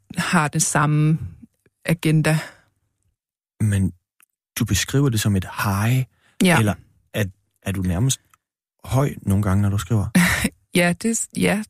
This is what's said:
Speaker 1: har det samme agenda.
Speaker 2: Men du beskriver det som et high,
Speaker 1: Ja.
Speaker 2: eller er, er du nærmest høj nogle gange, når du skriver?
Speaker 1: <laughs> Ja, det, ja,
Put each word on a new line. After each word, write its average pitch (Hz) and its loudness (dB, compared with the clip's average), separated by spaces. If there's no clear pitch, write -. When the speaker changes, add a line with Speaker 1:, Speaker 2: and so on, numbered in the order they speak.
Speaker 1:
har 160 0
det 156 -2
samme 151 2
agenda. 156 2
Speaker 2:
Men 98 0
du 120 -2
beskriver 135 0
det 113 0
som 101 2
et 90 -2
high, 113 0
Speaker 1:
Ja. 170 4
Speaker 2:
eller 104 2
er, 101 0
er 101 -4
du 95 -4
nærmest 90 0
høj 135 0
nogle 101 0
gange, 98 0
når 101 0
du 101 0
skriver? 104 -2
Speaker 1:
<laughs> 185 4
Ja, 175 2
det, 226 -2
ja, 185 0